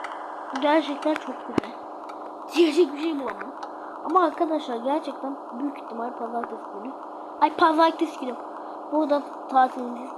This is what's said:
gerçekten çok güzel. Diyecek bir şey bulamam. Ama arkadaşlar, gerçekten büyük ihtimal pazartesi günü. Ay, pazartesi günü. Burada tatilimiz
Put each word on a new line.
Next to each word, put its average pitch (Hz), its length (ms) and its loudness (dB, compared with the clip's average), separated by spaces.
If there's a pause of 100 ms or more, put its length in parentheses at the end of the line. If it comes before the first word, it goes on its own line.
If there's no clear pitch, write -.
(600)
gerçekten 294 540 4
çok 254 220 -6 (100)
güzel. - 260 -2 (800)
Diyecek 302 380 6
bir 285 60 -6
şey 302 220 0
bulamam. 247 400 -6 (440)
Ama 349 200 6
arkadaşlar, 302 520 2
gerçekten 269 840 -4
büyük 285 180 -2
ihtimal 233 400 -6
pazartesi 233 440 -4 (120)
günü. 220 180 -8 (480)
Ay, 302 160 4
pazartesi 330 640 6
günü. 247 160 -4 (560)
Burada 285 560 2
tatilimiz 254 680 2